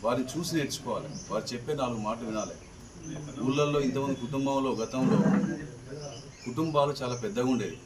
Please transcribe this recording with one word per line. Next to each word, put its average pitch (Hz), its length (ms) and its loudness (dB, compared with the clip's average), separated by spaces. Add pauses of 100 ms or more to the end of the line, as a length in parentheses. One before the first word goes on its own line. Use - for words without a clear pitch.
వారిని 131 360 2
చూసి 165 160 -2
నేర్చుకోవాలి, 127 520 -2 (220)
వారు 110 240 -2
చెప్పే 123 200 -2
నాలుగు 123 240 0
మాటలు 113 280 -2
వినాలి. 107 300 -4 (880)
ఊళ్ళల్లో 147 400 4
ఇంతమంది 139 340 2
కుటుంబంలో, 135 600 0
గతంలో 113 420 2 (1300)
కుటుంబాలు 147 460 2
చాలా 127 240 -2
పెద్దగా 117 300 0
ఉండేవి. 107 400 2